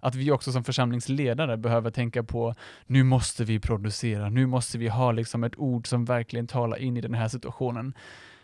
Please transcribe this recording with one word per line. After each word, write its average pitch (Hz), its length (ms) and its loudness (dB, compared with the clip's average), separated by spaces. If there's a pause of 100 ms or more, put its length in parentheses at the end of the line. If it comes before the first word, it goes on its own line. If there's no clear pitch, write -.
att 127 140 -2
vi 135 160 2
också 131 220 2
som 123 120 0
församlingsledare 127 920 0
behöver 117 340 2
tänka 120 340 -2
på, 117 300 -2 (320)
"Nu 131 160 6
måste 127 420 2
vi 110 160 0
producera, 104 680 -2
nu 127 180 4
måste 123 320 0
vi 117 100 0
ha 120 240 2
liksom 117 320 -2
ett 117 140 -4
ord 123 280 0
som 120 180 2
verkligen 117 420 -2
talar 117 320 0
in 123 180 -2
i 117 40 -4
den 117 140 -4
här 113 140 0
situationen." 123 680 -6 (500)